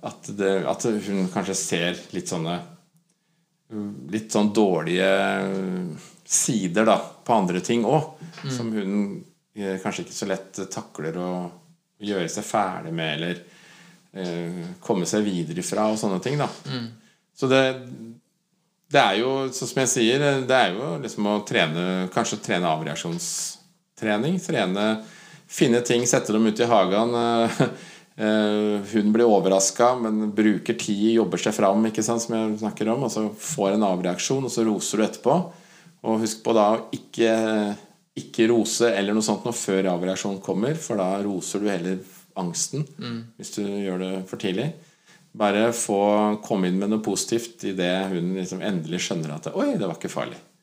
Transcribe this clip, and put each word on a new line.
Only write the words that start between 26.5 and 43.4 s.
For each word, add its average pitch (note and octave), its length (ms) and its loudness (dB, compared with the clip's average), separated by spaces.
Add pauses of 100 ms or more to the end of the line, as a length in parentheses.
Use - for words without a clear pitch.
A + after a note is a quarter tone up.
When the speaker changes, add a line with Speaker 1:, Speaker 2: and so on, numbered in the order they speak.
Speaker 1:
i A#2 100 4
hagen, G#2+ 460 4
eh, A#2 440 2 (300)
<laughs> - 340 -12
eh, G#2+ 560 2 (120)
hun G#2+ 200 4
blir A2+ 140 4
overrasket, G#2 760 4
men G#2+ 300 0
bruker G#2+ 460 2
tid, A2 380 2
jobber F#2 260 2
seg G#2+ 160 0
fram, G#2 320 4
ikke A2 160 -2
sant, A#2 160 0
som A2+ 160 -4
jeg G#2+ 240 -2
snakker G#2+ 320 -2
om, B2+ 140 -2
og G#2+ 60 -4
så G#2+ 160 -2
får G2 460 -2
en G#2+ 140 2
avreaksjon, G2 560 -2
og A#2 80 -6
så A2+ 140 2
roser G#2 340 0
du G#2+ 60 4
etterpå. B2+ 300 2 (640)
Og A2 180 0
husk A2 240 -4
på A#2 80 2
da G#2+ 220 6
å A#2 60 -2 (100)
ikke, - 420 0 (840)
ikke A#2 300 2
rose A#2 460 4
eller G2+ 240 0
noe G#2+ 80 2
sånt G2+ 220 0
noe A#2 100 -4
før F#2+ 320 2
avreaksjonen F#2 560 -2
kommer, A2 320 0
for A2 240 -4
da F#2 140 0 (100)
roser G2 400 -4
du G#2 60 0
heller F#2 260 -2 (360)
angsten, F#2+ 520 -4 (140)
Speaker 2:
Mm. A#2 220 -8 (160)
Speaker 1:
hvis - 180 -14